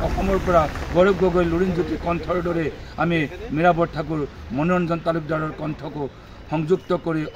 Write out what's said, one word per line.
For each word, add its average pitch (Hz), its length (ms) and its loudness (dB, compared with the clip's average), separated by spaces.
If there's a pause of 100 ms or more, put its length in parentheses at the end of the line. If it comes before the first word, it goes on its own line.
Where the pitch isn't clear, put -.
অসমৰ 190 380 0
পৰা 175 160 6 (320)
গৌৰৱ 185 280 6
গগৈ, 180 300 4
লুৰিণজ্যোতি 170 440 0 (100)
কণ্ঠৰ 170 320 -2 (100)
দৰে 165 180 0 (320)
আমি 165 200 2 (380)
মীৰা 170 220 6
বৰঠাকুৰ, 160 420 0 (380)
মনোৰঞ্জন 170 480 2
তালুকদাৰৰ 156 540 -2
কণ্ঠকো 151 440 -6 (460)
সংযুক্ত 160 420 0 (140)
কৰি 160 180 0 (120)